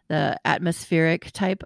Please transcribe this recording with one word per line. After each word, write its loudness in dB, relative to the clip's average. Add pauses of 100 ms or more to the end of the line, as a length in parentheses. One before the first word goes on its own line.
the 0 (100)
atmospheric 0
type -2